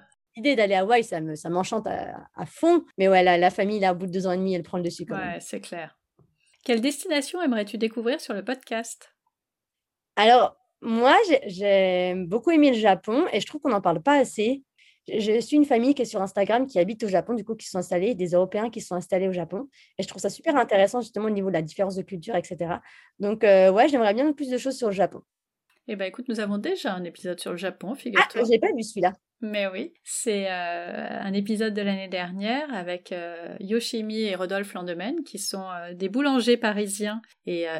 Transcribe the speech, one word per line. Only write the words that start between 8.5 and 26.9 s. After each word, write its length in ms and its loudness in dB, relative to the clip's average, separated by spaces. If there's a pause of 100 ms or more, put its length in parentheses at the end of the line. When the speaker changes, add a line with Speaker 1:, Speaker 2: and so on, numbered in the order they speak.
Speaker 1:
Alors, 420 6 (240)
moi, 340 4 (120)
j'ai, 200 4
j'ai 680 2 (120)
beaucoup 260 0
aimé 200 8
le 60 2
Japon 560 2
et 60 2
je 60 -4
trouve 160 -12
qu'on 80 -2
n'en 120 0
parle 200 0
pas 180 4
assez. 440 -2 (440)
Je, 120 -4
je 200 2
suis 160 -2
une 100 6
famille 300 4
qui 60 -2
est 40 -2
sur 160 -4
Instagram, 460 0
qui 120 -2
habite 240 0
au 40 -2
Japon, 260 0
du 100 -2
coup, 120 -6
qui 120 -14
sont 120 -6
installés, 340 0
des 180 -4
Européens 380 2
qui 120 -10
sont 140 -8
installés 320 -2
au 60 -2
Japon. 360 -6 (280)
Et 60 -4
je 40 -10
trouve 140 -14
ça 80 -2
super 260 -2
intéressant, 460 2
justement, 260 -4
au 40 0
niveau 160 -2
de 60 -2
la 80 2
différence 340 -4
de 80 -6
culture, 320 -8
et 80 0
cetera. 380 -6 (380)
Donc, 240 -2
euh, 280 8
ouais, 160 6
j'aimerais 260 2
bien 200 2
plus 160 -6
de 80 -2
choses 200 -6
sur 100 -2
le 60 -2
Japon. 280 0 (640)
Speaker 2:
Eh 80 -6
ben, 100 -4
écoute, 220 -10
nous 140 -4
avons 160 -2
déjà 360 -4